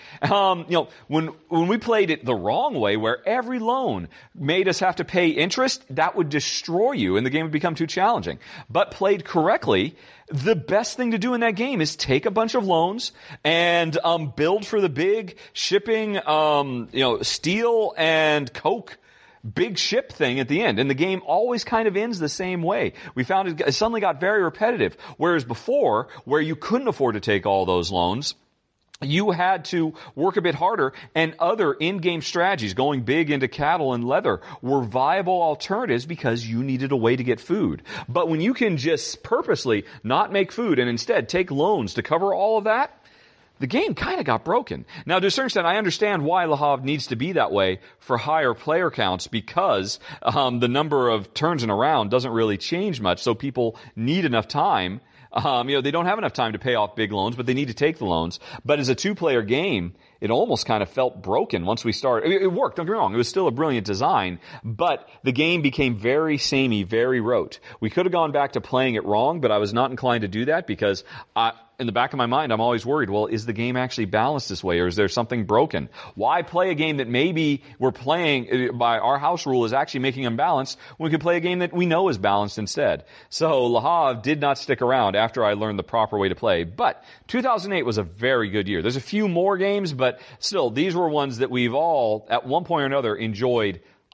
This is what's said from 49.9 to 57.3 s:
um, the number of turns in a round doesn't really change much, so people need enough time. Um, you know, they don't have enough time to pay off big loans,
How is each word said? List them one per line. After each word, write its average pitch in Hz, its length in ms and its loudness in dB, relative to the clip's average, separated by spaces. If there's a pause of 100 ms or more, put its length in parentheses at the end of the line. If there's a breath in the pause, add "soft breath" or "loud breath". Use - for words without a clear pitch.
um, 123 380 0
the 123 80 2
number 135 420 2
of 107 240 0
turns 156 300 0
in 110 80 0
a 98 60 2
round 120 340 2
doesn't 123 220 2
really 110 240 2
change 175 440 -4
much, 92 220 0
so 117 140 0
people 123 400 -4 (180 loud breath)
need 151 300 0
enough 117 240 0
time. 123 520 0 (320 soft breath)
Um, 127 360 0
you 143 80 0
know, 135 40 2
they 139 120 -2
don't 170 140 0
have 208 120 0
enough 185 140 -4
time 113 220 -2
to 104 40 -6
pay 127 160 -2
off 104 220 0
big 107 160 0
loans, 104 240 0